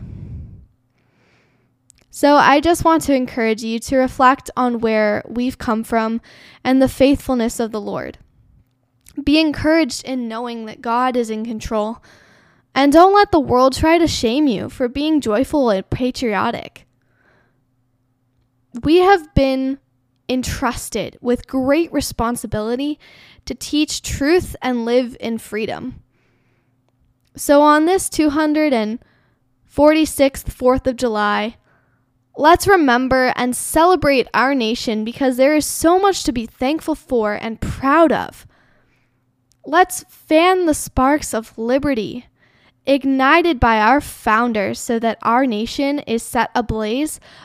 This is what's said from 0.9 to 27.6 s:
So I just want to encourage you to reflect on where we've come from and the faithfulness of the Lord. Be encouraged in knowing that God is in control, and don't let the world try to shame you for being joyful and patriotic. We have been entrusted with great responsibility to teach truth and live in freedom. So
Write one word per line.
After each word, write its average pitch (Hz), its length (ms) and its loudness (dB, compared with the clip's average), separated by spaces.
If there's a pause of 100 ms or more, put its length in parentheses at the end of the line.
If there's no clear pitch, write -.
So 294 260 4
I 285 240 6
just 330 240 2
want 330 200 4
to 285 100 2
encourage 240 480 -2
you 226 160 -6
to 269 180 -4
reflect 262 600 2
on 240 240 -2
where 214 460 0
we've 247 300 -6
come 226 260 -4
from 226 380 -2 (420)
and 262 200 2
the 262 60 4
faithfulness 254 680 0
of 226 140 -4
the 220 80 -6
Lord. 202 380 -10 (1040)
Be 294 180 2
encouraged 311 640 0
in 247 240 -8
knowing 226 380 -10
that - 160 -18
God 247 340 -2
is 233 140 -2
in 220 140 -8
control, 220 580 -6 (680)
and 277 200 4
don't 359 220 8
let 403 180 4
the 330 80 4
world 254 340 2
try 320 240 2
to 339 80 4
shame 262 400 0
you 208 220 -2
for 254 200 -4
being 294 320 -2
joyful 247 500 0
and 190 200 -2
patriotic. 233 960 -4 (2000)
We 311 160 4
have 359 360 2
been 262 440 -2 (500)
entrusted - 920 -6
with 247 260 -4
great 277 460 -2
responsibility 240 1080 -6 (460)
to 262 100 -12
teach - 480 -4
truth - 600 -2
and 247 220 -4
live 240 360 -2
in 226 180 -6
freedom. 208 600 -10 (1400)
So 285 240 4